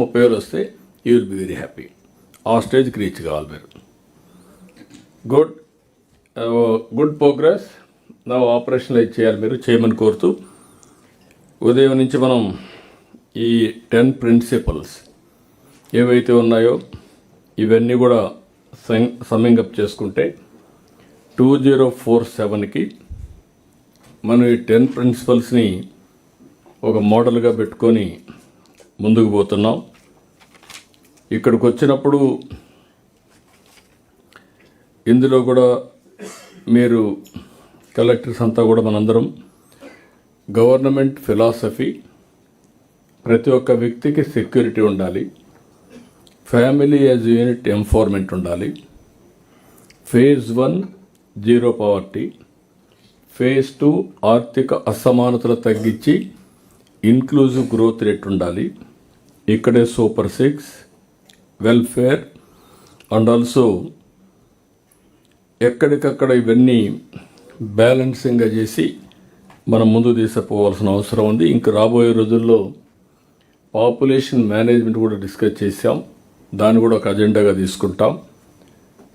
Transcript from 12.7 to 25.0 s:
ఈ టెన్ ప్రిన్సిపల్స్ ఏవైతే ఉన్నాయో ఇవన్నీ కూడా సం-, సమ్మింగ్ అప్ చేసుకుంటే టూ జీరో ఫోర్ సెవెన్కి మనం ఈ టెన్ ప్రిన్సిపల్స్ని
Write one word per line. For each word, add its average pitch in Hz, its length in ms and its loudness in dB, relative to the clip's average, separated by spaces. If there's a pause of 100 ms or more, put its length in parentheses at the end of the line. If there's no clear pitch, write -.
ఈ - 20 0 (420)
టెన్ 127 280 2
ప్రిన్సిపల్స్ 117 760 -2 (1040)
ఏవైతే 123 320 2 (100)
ఉన్నాయో 117 320 2 (880)
ఇవన్నీ 117 380 2
కూడా 120 180 4 (640)
సం-, 117 280 -2 (180)
సమ్మింగ్ 117 320 2
అప్ - 160 -16
చేసుకుంటే 101 460 -4 (1120)
టూ 127 100 4 (180)
జీరో 135 200 4 (160)
ఫోర్ 117 240 0 (100)
సెవెన్కి 104 480 -6 (1400)
మనం 120 240 4
ఈ 117 40 4 (140)
టెన్ 120 240 4
ప్రిన్సిపల్స్ని 120 720 0 (1200)